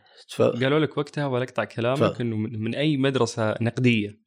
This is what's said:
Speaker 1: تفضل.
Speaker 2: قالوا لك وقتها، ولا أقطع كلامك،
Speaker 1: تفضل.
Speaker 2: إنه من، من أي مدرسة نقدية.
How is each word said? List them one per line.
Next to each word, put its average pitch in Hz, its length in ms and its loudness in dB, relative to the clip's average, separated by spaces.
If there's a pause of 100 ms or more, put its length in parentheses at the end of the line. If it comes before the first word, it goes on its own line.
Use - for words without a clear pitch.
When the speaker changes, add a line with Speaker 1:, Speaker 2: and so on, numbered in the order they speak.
(280)
Speaker 1:
تفضل. 120 360 2
Speaker 2:
قالوا 143 140 2
لك 147 200 0
وقتها، 147 280 -4
ولا 127 180 -2
أقطع 117 200 -4
كلامك، 120 340 -2
Speaker 1:
تفضل. - 220 2
Speaker 2:
إنه 113 160 -2
من، 110 220 -4
من 113 160 -4
أي 147 220 0
مدرسة 120 640 0
نقدية. 113 680 0